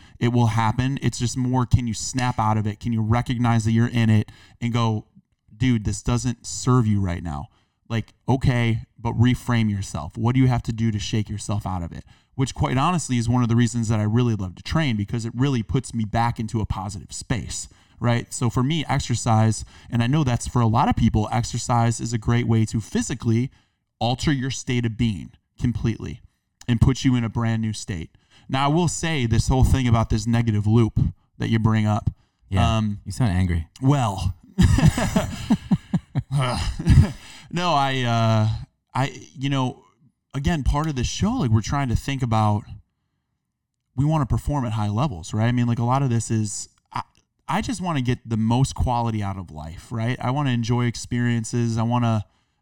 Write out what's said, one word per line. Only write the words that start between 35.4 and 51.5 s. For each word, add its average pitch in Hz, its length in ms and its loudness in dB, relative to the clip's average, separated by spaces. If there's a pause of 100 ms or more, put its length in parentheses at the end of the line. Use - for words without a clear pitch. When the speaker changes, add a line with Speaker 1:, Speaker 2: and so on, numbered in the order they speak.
Speaker 1:
no, 175 220 0
I, 135 300 2
uh, 113 460 4 (460)
I, 135 340 -4 (100)
you 135 100 -2
know, 135 340 -2 (520)
again, 156 280 0
part 143 240 2
of 151 100 -2
this 120 100 0
show, - 260 -2
like, 139 180 0
we're 107 120 4
trying 143 260 -2
to 113 80 0
think 135 260 -2
about, 110 420 2 (1300)
we 131 100 0
wanna 151 220 0
perform 131 380 -2
at 117 80 -4
high 107 160 -2
levels, 104 440 -4
right? 107 140 2
I 120 60 2
mean, 123 140 2
like, 117 120 0
a 117 60 -2
lot 131 180 2
of 135 80 0
this 117 200 -2
is, 107 380 -4 (240)
I, - 100 -8 (460)
I 180 140 -2
just 220 180 -4
wanna 165 220 -2
get 120 260 -2
the 113 80 -2
most 117 380 2
quality 117 480 -2
out 98 160 -6
of 87 120 -14
life, 78 400 -14
right? 120 300 -4
I 120 100 -4
wanna 139 200 0
enjoy 120 360 0
experiences. 117 920 -2